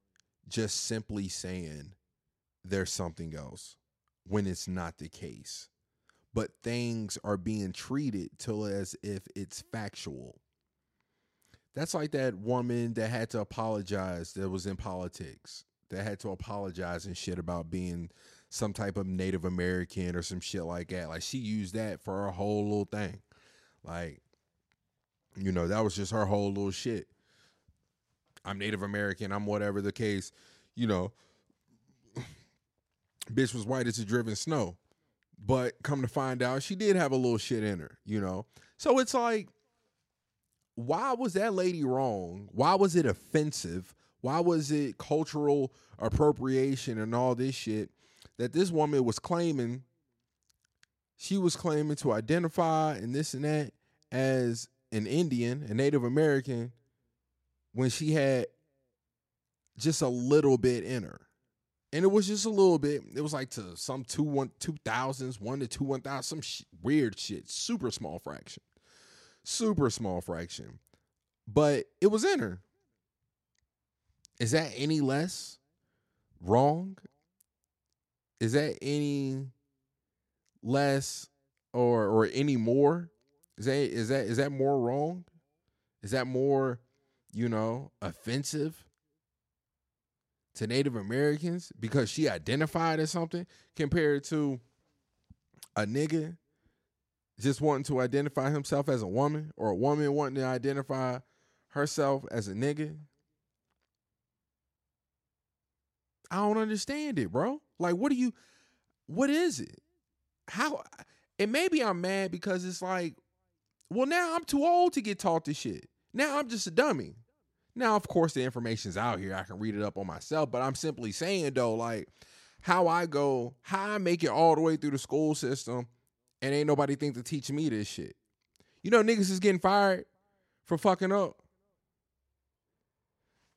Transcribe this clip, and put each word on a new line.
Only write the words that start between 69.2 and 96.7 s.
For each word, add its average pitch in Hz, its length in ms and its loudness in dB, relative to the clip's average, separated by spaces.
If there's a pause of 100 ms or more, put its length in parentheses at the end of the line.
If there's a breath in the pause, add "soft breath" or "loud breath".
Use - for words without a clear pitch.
Super 180 460 2
small 92 320 -2
fraction. - 580 -10 (680)
But 143 380 4 (140)
it 185 80 8
was 214 160 4
in 370 160 4
her. 95 220 -4 (1800)
Is 113 120 0
that 156 240 2
any 151 260 2
less 143 580 -2 (800)
wrong? 147 580 2 (1400)
Is 113 140 2
that 147 280 2
any 139 640 -2 (1160)
less 139 640 0 (460)
or, 120 320 4
or 110 260 6
any 139 240 2
more? 143 540 4 (480)
Is 110 80 -8
that, 131 100 2
is 117 340 0
that, 135 180 2
is 113 100 0
that 143 140 2
more 139 280 2
wrong? 151 460 -2 (760)
Is 104 100 -10
that 127 140 0
more, 131 540 2 (540)
you 117 160 0
know, 113 420 -2 (100)
offensive 139 840 -4 (1700)
to 107 140 -4
Native 131 280 0
Americans 147 840 0
because 113 300 0
she 156 180 0
identified 156 720 0
as 156 120 0
something 175 340 -4 (300 soft breath)
compared 147 500 4
to 143 340 0 (1160)
a 107 100 0
nigga 156 500 -2 (1040)